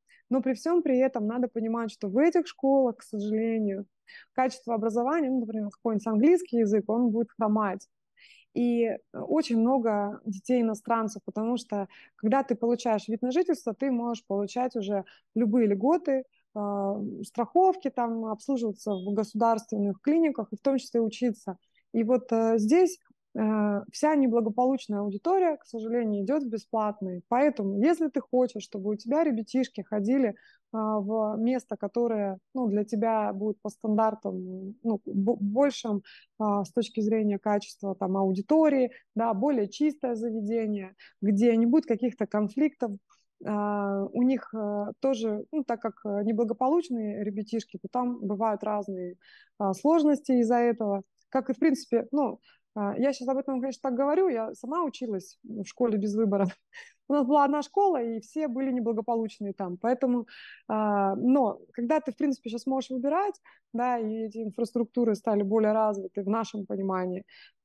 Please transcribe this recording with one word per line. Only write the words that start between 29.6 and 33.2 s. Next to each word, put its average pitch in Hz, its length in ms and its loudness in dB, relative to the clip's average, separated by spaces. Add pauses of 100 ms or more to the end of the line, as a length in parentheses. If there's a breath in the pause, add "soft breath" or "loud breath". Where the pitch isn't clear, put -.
ходили, 226 520 0 (380 soft breath)
а, 214 280 -2
в 214 360 -2
место, 233 400 -2
которое, 208 600 -2 (160)
ну, 254 120 0
для 202 180 2
тебя 214 480 0